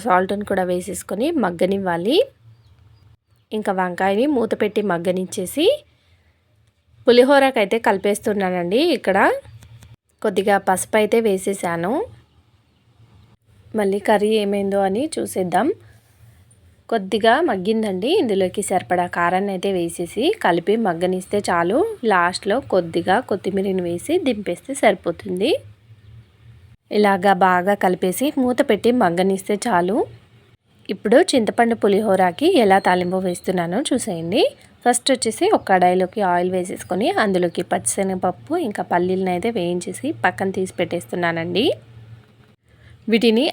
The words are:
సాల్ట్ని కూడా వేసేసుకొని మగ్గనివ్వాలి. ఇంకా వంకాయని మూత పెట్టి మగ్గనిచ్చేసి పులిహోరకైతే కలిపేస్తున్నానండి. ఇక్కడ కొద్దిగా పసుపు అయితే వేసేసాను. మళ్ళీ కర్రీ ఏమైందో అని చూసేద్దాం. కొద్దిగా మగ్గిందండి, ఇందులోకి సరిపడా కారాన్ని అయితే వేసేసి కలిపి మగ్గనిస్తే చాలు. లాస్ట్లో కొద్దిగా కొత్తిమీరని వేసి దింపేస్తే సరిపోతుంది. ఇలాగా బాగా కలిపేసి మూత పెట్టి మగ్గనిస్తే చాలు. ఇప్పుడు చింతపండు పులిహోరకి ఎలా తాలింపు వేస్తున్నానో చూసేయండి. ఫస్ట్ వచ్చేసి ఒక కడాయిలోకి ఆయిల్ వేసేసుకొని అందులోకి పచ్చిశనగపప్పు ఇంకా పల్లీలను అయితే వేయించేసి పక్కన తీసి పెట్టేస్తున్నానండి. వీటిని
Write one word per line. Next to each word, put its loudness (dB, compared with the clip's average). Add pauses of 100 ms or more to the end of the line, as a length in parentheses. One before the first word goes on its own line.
సాల్ట్ని 0
కూడా 0
వేసేసుకొని -6 (160)
మగ్గనివ్వాలి. 0 (1300)
ఇంకా -2
వంకాయని 0 (100)
మూత -2 (100)
పెట్టి -2 (100)
మగ్గనిచ్చేసి -2 (1400)
పులిహోరకైతే 4
కలిపేస్తున్నానండి. 0 (160)
ఇక్కడ 0 (1040)
కొద్దిగా 0 (100)
పసుపు 0
అయితే 2
వేసేసాను. -2 (1900)
మళ్ళీ 0
కర్రీ 2 (120)
ఏమైందో -2
అని -2 (100)
చూసేద్దాం. -2 (1200)
కొద్దిగా 2 (140)
మగ్గిందండి, -2 (120)
ఇందులోకి 0
సరిపడా 0 (120)
కారాన్ని 0
అయితే -4
వేసేసి -4 (200)
కలిపి 2 (120)
మగ్గనిస్తే -2 (100)
చాలు. 2 (340)
లాస్ట్లో 0 (140)
కొద్దిగా 0 (140)
కొత్తిమీరని -2
వేసి -4 (120)
దింపేస్తే -4
సరిపోతుంది. -2 (1400)
ఇలాగా 4 (120)
బాగా 2
కలిపేసి 0 (100)
మూత 0 (120)
పెట్టి 2 (120)
మగ్గనిస్తే 0 (120)
చాలు. 2 (920)
ఇప్పుడు 2 (120)
చింతపండు 2
పులిహోరకి 2 (140)
ఎలా 6
తాలింపు 0
వేస్తున్నానో -2 (100)
చూసేయండి. -2 (420)
ఫస్ట్ 0
వచ్చేసి -2 (100)
ఒక 0
కడాయిలోకి 2 (100)
ఆయిల్ 0
వేసేసుకొని -4 (160)
అందులోకి 0
పచ్చిశనగపప్పు -4 (140)
ఇంకా -6
పల్లీలను 0
అయితే -4
వేయించేసి -4 (160)
పక్కన 0
తీసి -4
పెట్టేస్తున్నానండి. -2 (1400)
వీటిని 4